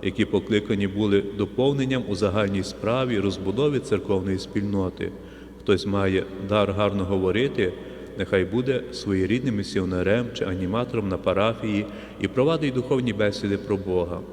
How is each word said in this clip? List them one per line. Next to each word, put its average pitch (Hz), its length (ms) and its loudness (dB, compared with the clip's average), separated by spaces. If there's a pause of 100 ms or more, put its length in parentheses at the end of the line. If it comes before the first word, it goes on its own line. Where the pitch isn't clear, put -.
які 104 220 2
покликані 104 600 2
були 98 360 2 (140)
доповненням 131 720 2
у 104 80 -2
загальній 98 480 2
справі 120 560 0
розбудови 101 600 0
церковної 95 600 0
спільноти. 98 720 -2 (480)
Хтось 95 260 2
має 98 380 2 (260)
дар 104 220 4
гарно 98 340 2
говорити, 95 680 2 (440)
нехай 98 280 2
буде 123 460 0
своєрідним 104 640 0
місіонерем 95 800 0
чи - 120 -2
аніматором 98 640 -2
на 92 80 -2
парафії 104 680 0 (360)
і 98 60 0
провадить 147 460 2
духовні 123 400 0
бесіди 101 440 0
про 98 200 -2
Бога. 90 420 0 (140)